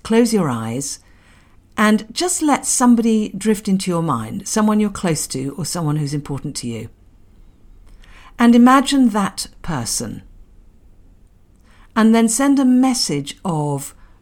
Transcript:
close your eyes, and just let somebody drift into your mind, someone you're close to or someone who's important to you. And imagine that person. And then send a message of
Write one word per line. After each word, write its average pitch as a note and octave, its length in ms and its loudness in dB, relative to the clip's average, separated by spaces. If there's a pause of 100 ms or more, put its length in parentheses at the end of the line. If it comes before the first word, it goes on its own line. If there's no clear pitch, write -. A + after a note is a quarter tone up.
close A3+ 300 2
your F3 160 2
eyes, A#2 500 -6 (760)
and G#3+ 380 2
just F4+ 280 -4
let D4 240 0
somebody A3+ 640 2
drift G#3 380 -4
into F#3+ 240 0
your E3+ 100 -2
mind, B2 460 -6
someone G#3+ 320 2
you're G#3 100 0
close E3 380 -4
to C3+ 300 -6
or D3 80 -6
someone D3+ 320 -4
who's D3 160 -4
important C#3+ 420 -8
to - 120 -10
you. A2+ 220 -10 (1500)
And A#3 160 6
imagine C4 540 6
that G3 380 -4 (140)
person. A#2 640 -6 (1700)
And A3 200 4
then A3+ 120 4
send C#4 300 2
a C#4 80 2
message B3 800 0
of D3 480 -4 (280)